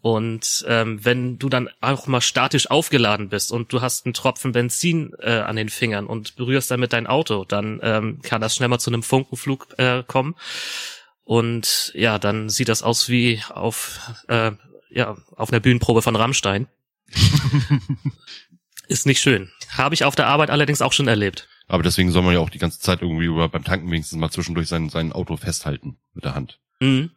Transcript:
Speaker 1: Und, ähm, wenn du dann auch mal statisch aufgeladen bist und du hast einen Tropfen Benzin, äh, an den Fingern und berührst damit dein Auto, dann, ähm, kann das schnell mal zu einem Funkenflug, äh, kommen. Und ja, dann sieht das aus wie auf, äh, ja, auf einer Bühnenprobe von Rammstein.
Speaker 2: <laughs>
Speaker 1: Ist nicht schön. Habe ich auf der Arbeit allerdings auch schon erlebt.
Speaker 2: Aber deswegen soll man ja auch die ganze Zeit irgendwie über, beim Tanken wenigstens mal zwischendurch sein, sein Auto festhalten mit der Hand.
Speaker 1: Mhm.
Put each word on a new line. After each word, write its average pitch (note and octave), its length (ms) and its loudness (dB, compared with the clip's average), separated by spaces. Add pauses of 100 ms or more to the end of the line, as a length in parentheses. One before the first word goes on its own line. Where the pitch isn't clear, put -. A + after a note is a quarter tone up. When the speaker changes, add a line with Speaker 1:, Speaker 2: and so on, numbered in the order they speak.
Speaker 1:
Und, A2+ 680 -2
ähm, A2+ 360 0
wenn B2 340 0
du C#3 100 -4
dann B2 200 0 (120)
auch C3 260 -2
mal B2+ 140 2
statisch B2+ 500 0
aufgeladen A2+ 600 2
bist G2+ 200 -2
und A#2 220 -4
du C3 80 2
hast - 260 -4
einen B2 80 -4
Tropfen - 380 -2
Benzin, C#3+ 680 0
äh, A2+ 180 0
an G#2+ 180 -2
den A2 140 -2
Fingern G#2 360 -2
und A2+ 300 -8
berührst B2+ 340 0
damit B2 220 0
dein A2+ 160 0
Auto, A2+ 360 0
dann, G#2+ 380 -4
ähm, A2 400 0
kann A2+ 180 -2
das A2 140 -2
schnell B2+ 140 0
mal A#2+ 100 2
zu - 120 -2
einem A#2 120 0
Funkenflug, C3 640 -2 (120)
äh, B2+ 280 2
kommen. C3+ 300 -2 (880)
Und A#2 680 0
ja, G#2+ 240 2
dann G#2+ 300 -2
sieht A2 200 -2
das A2 140 0
aus - 260 0
wie A#2+ 400 2
auf, - 500 -6 (300)
äh, A2+ 240 2 (380)
ja, A2 260 -2 (200)
auf - 140 -4
einer A#2 100 4
Bühnenprobe A#2+ 420 4
von A2+ 140 2
Rammstein. A2 500 2 (420)
Speaker 2:
<laughs> - 80 -8 (1700)
Speaker 1:
Ist - 180 0
nicht C3+ 140 4
schön. G2 300 2 (200)
Habe C#3 240 0
ich - 100 2
auf C#3 120 2
der C3+ 100 4
Arbeit D3 240 4
allerdings C#3+ 320 2
auch B2+ 100 2
schon C#3+ 140 2
erlebt. G#2 420 0 (200)
Speaker 2:
Aber F2 160 2
deswegen F2+ 260 4
soll F2 120 4
man F2+ 120 6
ja F2 60 4
auch E2 100 -2
die - 80 -18
ganze E2+ 220 -4
Zeit F2+ 220 0
irgendwie E2 240 0
über, E2 220 0
beim D#2 140 -4
Tanken F2 280 -2
wenigstens E2 280 -4
mal D#2+ 120 -2
zwischendurch E2+ 360 -4
sein, E2 220 -2
sein E2 240 -4
Auto E2 240 -6
festhalten C#2+ 600 -8 (160)
mit F2 100 -16
der C#2 100 -6
Hand. C#2 240 -10 (220)
Speaker 1:
Mhm. C3+ 360 2